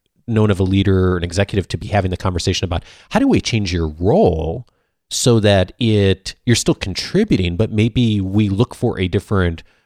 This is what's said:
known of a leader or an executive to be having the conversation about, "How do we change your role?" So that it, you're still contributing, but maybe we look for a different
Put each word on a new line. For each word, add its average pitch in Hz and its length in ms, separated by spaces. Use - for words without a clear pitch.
known 107 240
of 92 100
a - 20
leader 95 500
or 90 40
an 87 80
executive 92 440
to - 100
be - 80
having 98 240
the 90 80
conversation 92 480
about, 85 180
"How 208 60
do 269 80
we 220 140
change 104 320
your 82 160
role?" 87 760
So 117 300
that 98 380
it, 101 560
you're 117 100
still - 180
contributing, 98 840
but 110 140
maybe 110 500
we 101 280
look 98 260
for - 240
a 92 100
different 90 540